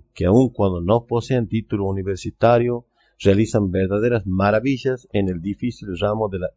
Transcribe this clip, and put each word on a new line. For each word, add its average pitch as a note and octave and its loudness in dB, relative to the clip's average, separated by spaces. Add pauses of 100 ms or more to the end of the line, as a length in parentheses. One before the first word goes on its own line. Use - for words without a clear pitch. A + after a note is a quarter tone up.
(140)
que F#2+ -4
aun A#2 4
cuando F#2+ -2
no G#2+ 0
poseen A#2+ -2
título G#2 -4
universitario, A2+ 0 (340)
realizan G2+ 2
verdaderas G2 0
maravillas A2 0
en G2+ 0
el F2+ -4
difícil G2+ -6
ramo G#2 -2
de F#2 -8
la F2+ -6